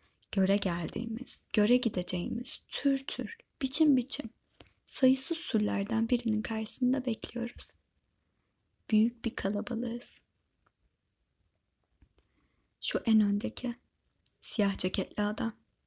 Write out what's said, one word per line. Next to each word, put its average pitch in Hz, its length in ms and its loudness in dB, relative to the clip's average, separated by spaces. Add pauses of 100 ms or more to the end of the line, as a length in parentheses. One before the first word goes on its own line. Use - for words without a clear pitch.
(320)
göre 196 260 4
geldiğimiz, - 960 -4
göre 220 240 6
gideceğimiz 185 920 -2
tür 269 400 0
tür, - 300 -8 (240)
biçim 269 360 4
biçim, - 320 -4 (560)
sayısız - 520 2
surlardan 208 720 0
birinin 220 320 0
karşısında 247 640 0
bekliyoruz. - 680 -6 (1160)
Büyük 220 360 2
bir 220 100 -2
kalabalığız. 220 840 -4 (2500)
Şu - 240 -2
en 220 160 6
öndeki, 208 540 0 (640)
siyah 202 360 2
ceketli 190 460 -2
adam. 220 300 -2 (340)